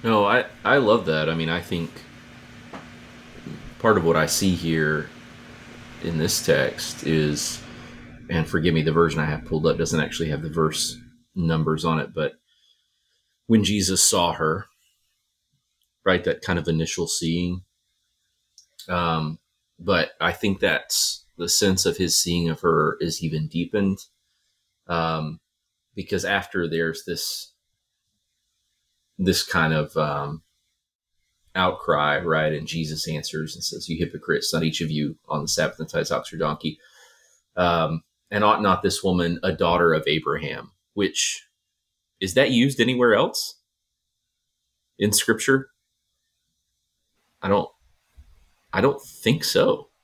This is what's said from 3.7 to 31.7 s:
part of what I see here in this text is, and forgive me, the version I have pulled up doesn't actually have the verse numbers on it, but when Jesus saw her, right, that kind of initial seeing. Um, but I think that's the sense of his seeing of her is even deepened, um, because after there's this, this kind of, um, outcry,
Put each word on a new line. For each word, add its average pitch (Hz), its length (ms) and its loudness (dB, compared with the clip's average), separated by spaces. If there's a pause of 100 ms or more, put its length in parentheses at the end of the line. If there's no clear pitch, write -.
part 110 180 4
of 85 80 2
what 82 120 4
I 80 100 4
see 95 280 2
here 78 560 0 (920)
in 82 160 -4
this - 260 0
text - 640 0
is, 76 560 -2 (680)
and 82 160 0
forgive 82 280 2
me, 78 80 2
the 80 100 0
version 80 280 4
I 76 60 0
have 76 180 -4
pulled 78 220 -2
up 80 120 2
doesn't 80 220 0
actually 78 300 -4
have 73 120 -4
the 80 80 -8
verse 78 480 -2 (360)
numbers 80 500 0
on 80 160 2
it, - 140 -8
but 76 200 -2 (1120)
when 110 180 6
Jesus 95 380 2
saw 87 300 4
her, 82 340 -2 (1400)
right, 92 200 2
that - 180 -2
kind 90 160 0
of 82 100 -4
initial 82 380 -2
seeing. 87 560 -2 (1200)
Um, 82 520 0 (400)
but 87 320 0 (100)
I 85 120 2
think 98 280 -2
that's - 640 0 (140)
the 85 100 -4
sense 95 380 2
of 87 100 0
his 87 220 0
seeing 85 320 0
of 78 100 -6
her 80 400 2
is 82 220 -4
even 78 260 -4
deepened, 95 500 -2 (880)
um, 80 540 -2 (540)
because 95 320 -4
after 92 420 0
there's 82 380 -2
this, - 460 -8 (1700)
this 92 240 2
kind 80 300 2
of, 76 240 0
um, 73 460 -4 (1120)
outcry, 76 640 2